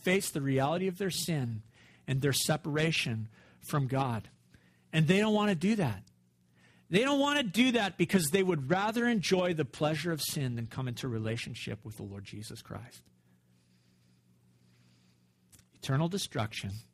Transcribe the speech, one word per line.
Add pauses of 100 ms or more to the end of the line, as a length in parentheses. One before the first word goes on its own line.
face
the
reality
of
their
sin (460)
and
their
separation (400)
from
God. (640)
And
they
don't
want
to
do
that. (880)
They
don't
want
to
do
that
because
they
would
rather
enjoy
the
pleasure
of
sin
than
come
into
relationship
with
the
Lord
Jesus
Christ. (2750)
Eternal
destruction (220)